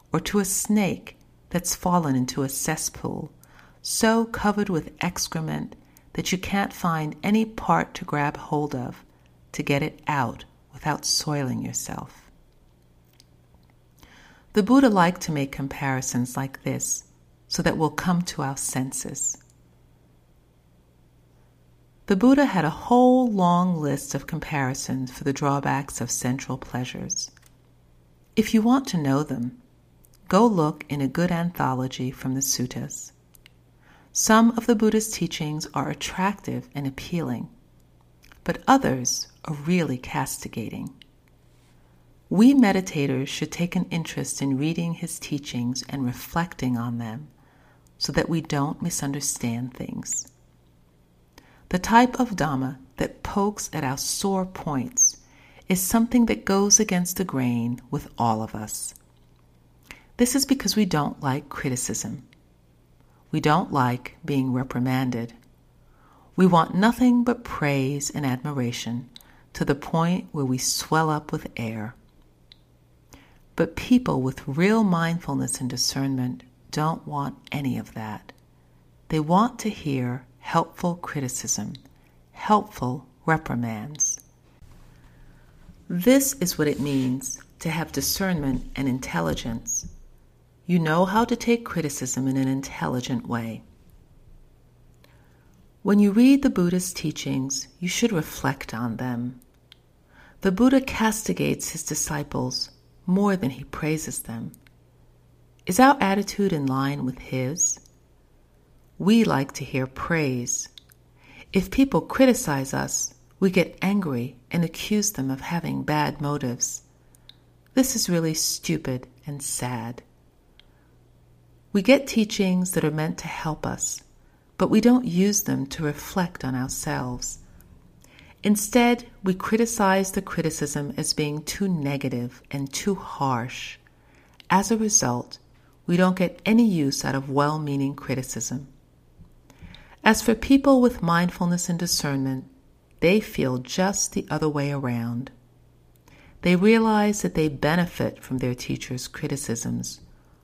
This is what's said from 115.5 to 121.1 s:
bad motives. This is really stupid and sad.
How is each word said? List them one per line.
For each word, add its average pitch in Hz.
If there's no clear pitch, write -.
bad 147
motives. 143
This 262
is 208
really 165
stupid 139
and 143
sad. 123